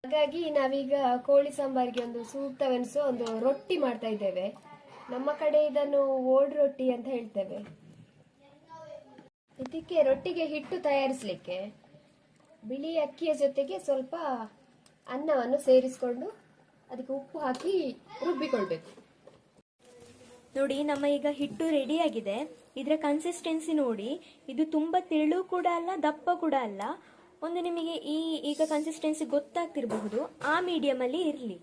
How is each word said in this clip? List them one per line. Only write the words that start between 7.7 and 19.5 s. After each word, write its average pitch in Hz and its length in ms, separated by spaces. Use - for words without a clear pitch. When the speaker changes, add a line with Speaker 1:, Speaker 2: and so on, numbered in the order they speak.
Speaker 1:
ಇದಕ್ಕೆ 320 320
ರೊಟ್ಟಿಗೆ 330 440
ಹಿಟ್ಟು 302 240
ತಯಾರಿಸ್ಲಿಕ್ಕೆ 254 720
ಬಿಳಿ 277 220
ಅಕ್ಕಿಯ 320 280
ಜೊತೆಗೆ 277 340
ಸ್ವಲ್ಪ 262 280
ಅನ್ನವನ್ನು 277 520
ಸೇರಿಸ್ಕೊಂಡು 254 600
ಅದಕ್ಕೆ 262 280
ಉಪ್ಪು 269 260
ಹಾಕಿ 311 300
ರುಬ್ಬಿಕೊಳ್ಬೇಕು. 214 640